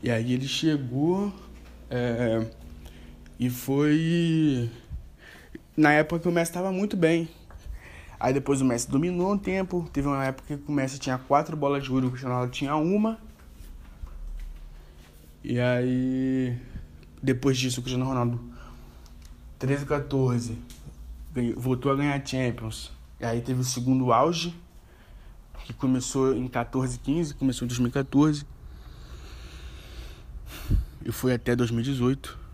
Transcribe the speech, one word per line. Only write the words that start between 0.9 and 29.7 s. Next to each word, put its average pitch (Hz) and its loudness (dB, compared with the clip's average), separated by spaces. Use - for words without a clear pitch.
é, 117 2
e 123 0
foi, 151 4
na 151 8
época 156 4
que 175 0
o - 2
Messi 170 2
tava 185 -2
muito 196 0
bem. 165 4
Aí 127 2
depois 139 2
o 135 4
Messi 123 2
dominou 175 2
um 202 0
tempo, 185 -2
teve 143 0
uma 139 0
época 135 -4
que 143 -6
o - -
Messi 135 0
tinha 127 -2
quatro 151 2
bolas 139 2
de 131 -4
ouro, 127 4
o - 4
Cristiano 127 -4
Ronaldo 123 0
tinha 143 0
uma. 208 2
E 120 0
aí, 127 2
depois 131 2
disso, 123 -2
o - -8
Cristiano 127 -2
Ronaldo, 120 0
treze, 139 0
quatorze, 127 0
ganhou, 120 0
voltou 127 2
a 139 4
ganhar 143 2
a 139 -4
Champions. 117 -2
E 117 -6
aí 117 0
teve 127 0
o 127 2
segundo 127 4
auge, 165 4
que - -10
começou 131 2
em 123 -2
quatorze, 123 -2
quinze, 147 0
começou 131 0
em - -2
dois 120 -2
mil 123 4
e - -6
quatorze. 143 4